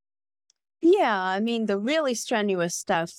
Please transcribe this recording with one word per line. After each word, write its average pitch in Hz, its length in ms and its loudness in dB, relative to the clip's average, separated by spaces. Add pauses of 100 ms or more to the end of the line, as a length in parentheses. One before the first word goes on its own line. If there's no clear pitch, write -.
(800)
Yeah, 320 400 4
I 185 200 -2
mean, 226 240 -2
the 196 120 0
really 262 380 -2
strenuous 196 580 -2
stuff, 170 460 -4